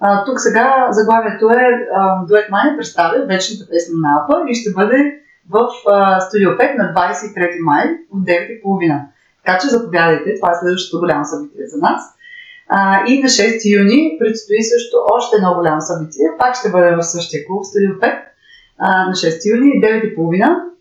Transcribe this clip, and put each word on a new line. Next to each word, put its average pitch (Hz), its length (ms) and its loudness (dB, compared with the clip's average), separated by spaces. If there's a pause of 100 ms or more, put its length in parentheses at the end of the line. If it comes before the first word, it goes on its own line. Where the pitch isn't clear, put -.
А, 202 240 0
тук 254 160 -4
сега 254 500 2
заглавието 220 600 2
е, 240 440 2
а, 190 300 0
дует 208 260 2
Мани 269 260 0
представя - 500 -2
вечната 190 440 -4
песен 170 300 -2
на 147 200 2
апа 311 280 0
и 240 60 -2
ще 214 180 -4
бъде 254 480 0 (300)
в, 240 180 2 (180)
а, 196 340 4
Студио 190 380 0
пет 277 200 0
на 175 140 -2
двайсет 185 380 -2
и - 40 -18
трети 175 260 -2
май 151 240 0 (260)
от 196 140 -4
девет 175 260 0
и - 120 -16
половина. 170 440 -2 (380)
Така 185 140 0
че 277 100 -2
заповядайте, 175 680 0
това 180 140 -2
е 170 100 -2
следващото 180 400 -4
голямо 147 240 0
събитие - 420 -10
за - 120 -12
нас. - 240 0 (680)
А, 196 380 2
и 269 160 2
на 262 60 2
шести 214 440 0
юни 220 480 4
предстои 220 420 0
също 240 340 0 (200)
още 240 200 0
едно 185 180 2
голямо 160 260 0
събитие. 160 460 -4 (120)
Пак 247 180 0
ще 196 140 -4
бъде 175 260 2
в 170 60 -2
същия 165 440 -8
клуб, 196 180 -6
Студио 196 360 -2
пет, - 180 -2 (600)
а, 185 300 0
на 185 60 -4
шести 165 360 -2
юни, 247 300 2
девет 220 240 2
и - 100 -6
половина. 196 480 0 (180)